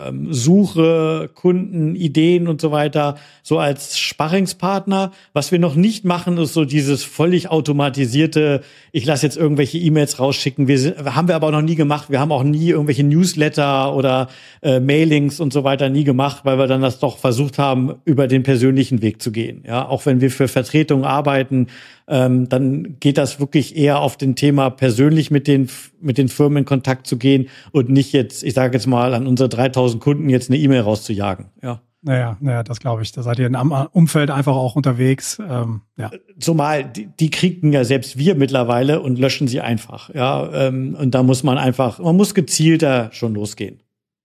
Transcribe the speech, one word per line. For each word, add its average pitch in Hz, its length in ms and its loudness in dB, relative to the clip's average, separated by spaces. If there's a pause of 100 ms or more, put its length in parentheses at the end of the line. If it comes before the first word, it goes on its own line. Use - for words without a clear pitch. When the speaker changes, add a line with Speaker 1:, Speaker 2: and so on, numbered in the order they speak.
Speaker 1:
ähm, 139 280 -8
Suche, 160 1000 2
Kunden, 180 600 -2
Ideen 170 520 2
und 156 120 -4
so 160 120 -2
weiter, 147 440 -2 (280)
so 156 160 0
als 143 400 -4
Sparringspartner. 190 1120 -2 (200)
Was 143 200 -4
wir 180 80 4
noch 165 160 2
nicht 202 280 2
machen, 175 340 -2
ist 165 160 -2
so 160 120 2
dieses 139 380 0
völlig 175 480 0
automatisierte, 143 1120 0 (300)
ich 123 140 -4
lass 143 160 0
jetzt 151 160 -2
irgendwelche 147 400 0
E-Mails 156 420 0
rausschicken. 135 480 -2
Wir 135 120 4
sind, 151 180 -2 (180)
haben 165 120 0
wir 170 80 2
aber 156 120 0
auch 151 40 0
noch 151 100 0
nie 160 140 0
gemacht. 147 340 -2
Wir 139 100 0
haben 151 120 0
auch 135 100 0
nie 151 280 0
irgendwelche 147 340 0
Newsletter 147 920 0
oder, 131 340 0 (340)
äh, 131 160 2
Mailings 143 600 2
und 143 140 -2
so 143 100 0
weiter 139 260 0
nie 139 140 0
gemacht, 139 420 0
weil 131 120 0
wir 135 80 2
dann 131 160 0
das 131 160 0
doch 127 220 -4
versucht 135 400 -2
haben, 131 360 0 (100)
über 139 220 2
den 131 140 2
persönlichen 131 600 2
Weg 107 200 -2
zu 120 100 -6
gehen. 110 360 -8
Ja, 123 200 -4
auch - 180 -4
wenn 127 160 2
wir 131 100 4
für 131 160 0
Vertretungen 139 580 0
arbeiten, 135 600 0 (400)
ähm, 127 420 2
dann 143 500 -2
geht 143 180 2
das 139 220 0
wirklich 143 360 -2
eher 147 240 2
auf 143 180 -2
den 131 180 -2
Thema 139 340 2
persönlich 135 600 2
mit 139 180 0
den, 135 220 2 (300)
mit 131 180 -4
den 135 120 2
Firmen 147 300 2
in 135 60 0
Kontakt 131 400 -2
zu 131 120 -4
gehen 135 320 2 (220)
und 127 180 0
nicht 135 240 2
jetzt, 127 300 -2
ich 123 100 -4
sage 127 200 0
jetzt 131 140 -2
mal, 127 260 0
an 123 140 -2
unsere 127 220 2
dreitausend 123 520 0
Kunden 147 280 0
jetzt 127 200 0
eine 131 80 2
E-Mail 135 240 2
rauszujagen. 101 680 -4 (140)
Ja. 120 200 -10 (220)
Speaker 2:
Naja, 127 360 -2
naja, 123 240 -2
das 110 160 -10
glaube 113 240 -4
ich. - 80 -8
Da 131 100 -10
seid 120 160 -4
ihr 123 160 0
am 131 180 0 (200)
Umfeld 151 400 2
einfach 139 240 0
auch 131 200 -2
unterwegs. 131 600 0 (100)
Ähm, 117 340 -6 (160)
ja. 107 120 -10 (300)
Speaker 1:
Zumal 151 440 0
die, 117 240 -14 (120)
die 160 100 2
kriegen 175 440 0
ja 135 100 4
selbst 127 340 -2
wir 156 160 2
mittlerweile 135 680 0
und 127 180 -2
löschen 135 280 0
sie 123 140 -4
einfach. - 500 -6
Ja, 139 400 -2
ähm, 135 480 -4
und 131 140 0
da 131 80 2
muss 131 220 2
man 135 160 2
einfach, 127 400 -2
man 170 180 2
muss 202 160 2
gezielter 156 800 2
schon 113 240 -4
losgehen. 104 460 -10 (440)